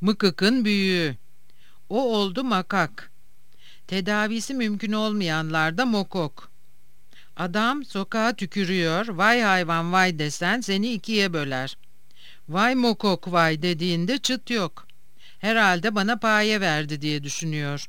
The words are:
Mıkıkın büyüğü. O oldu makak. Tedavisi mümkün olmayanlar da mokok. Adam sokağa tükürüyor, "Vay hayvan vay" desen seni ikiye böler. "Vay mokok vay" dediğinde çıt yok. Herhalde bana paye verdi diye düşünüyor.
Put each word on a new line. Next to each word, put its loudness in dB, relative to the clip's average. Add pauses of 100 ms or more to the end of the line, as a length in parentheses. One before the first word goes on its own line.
Mıkıkın 4
büyüğü. 2 (720)
O 2
oldu 0
makak. 0 (760)
Tedavisi -2
mümkün 0
olmayanlar 0
da 2
mokok. -2 (840)
Adam 0
sokağa 0
tükürüyor, 0
"Vay 4
hayvan 2
vay" 4
desen 0
seni 0
ikiye 0
böler. -2 (720)
"Vay 2
mokok 2
vay" 4
dediğinde 2
çıt -2
yok. -2 (520)
Herhalde 2
bana 2
paye 2
verdi 0
diye 0
düşünüyor. -4